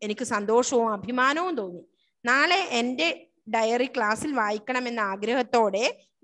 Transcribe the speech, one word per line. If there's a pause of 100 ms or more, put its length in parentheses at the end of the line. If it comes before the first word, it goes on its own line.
എനിക്ക്
സന്തോഷവും
അഭിമാനവും
തോന്നി. (420)
നാളെ
എന്റെ (280)
diary
ക്ലാസ്സിൽ
വായിക്കണമെന്ന
ആഗ്രഹത്തോടെ (220)